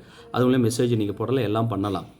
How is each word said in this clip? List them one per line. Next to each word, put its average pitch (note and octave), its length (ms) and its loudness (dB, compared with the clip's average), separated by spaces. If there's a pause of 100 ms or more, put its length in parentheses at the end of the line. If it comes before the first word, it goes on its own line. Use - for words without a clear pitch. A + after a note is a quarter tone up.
(320)
அது B2 180 2
மூலியம் B2+ 200 4
மெசேஜ் A#2+ 260 0
நீங்க G#2 180 -2
போடலாம், A#2+ 300 -2
எல்லாம் G#2+ 240 0
பண்ணலாம். G2 380 -4 (140)